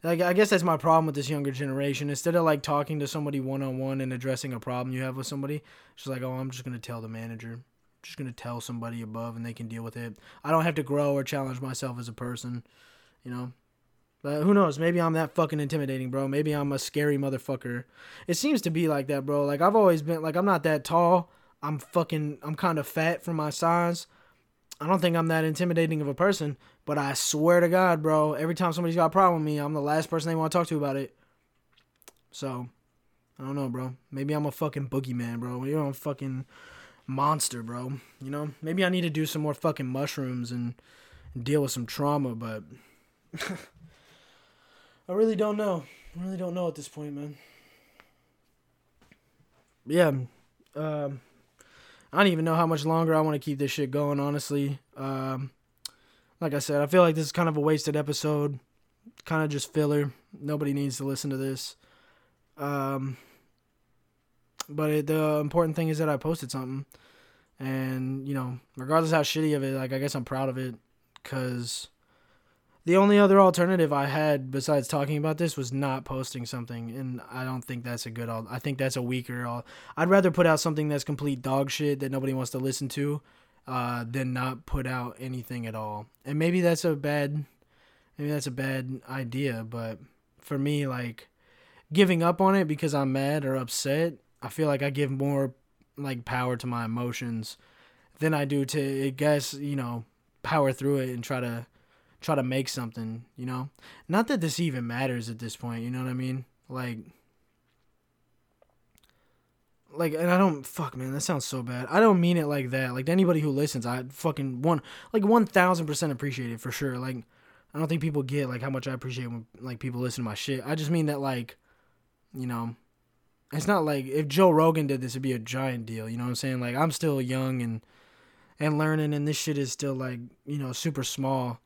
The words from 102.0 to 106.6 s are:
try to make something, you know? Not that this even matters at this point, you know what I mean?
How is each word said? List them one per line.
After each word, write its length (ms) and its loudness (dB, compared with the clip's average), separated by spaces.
try 140 0
to 80 2
make 260 0
something, 560 -8
you 100 -12
know? 240 -6
Not 200 2
that 140 0
this 180 -2
even 280 -2
matters 420 -4
at 80 -10
this 180 -10
point, 280 -8
you 80 -6
know 120 -6
what 60 -4
I 40 -4
mean? 320 -4